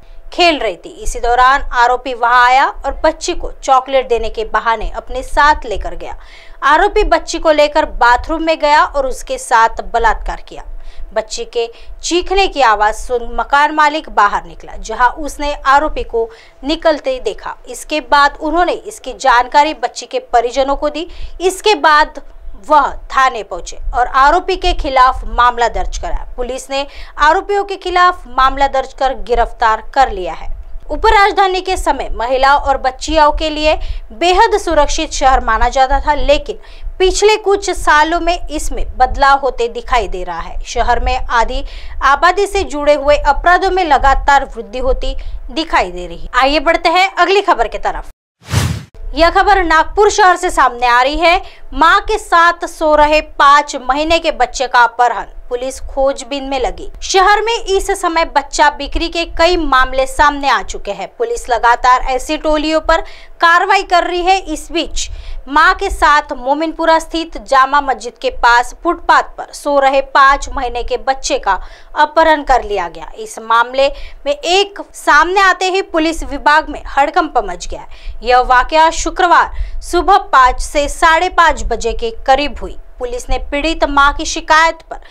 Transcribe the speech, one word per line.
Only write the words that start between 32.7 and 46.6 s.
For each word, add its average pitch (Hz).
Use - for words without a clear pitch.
बच्चियों 294
के 311
लिए 302
बेहद 370
सुरक्षित 311
शहर 262
माना 226
जाता 262
था, 302
लेकिन 285
पिछले 381
कुछ 403
सालों 320
में 349
इसमें -
बदलाव 269
होते 247
दिखाई 226
दे 180
रहा 170
है। 175
शहर 233
में -
आधी 254
आबादी 339
से 392
जुड़े 294
हुए 285
अपराधों 349
में 370
लगातार 277
वृद्धि 233
होती 262
दिखाई 269
दे 180
रही 170
है। -
आइए 277
बढ़ते 330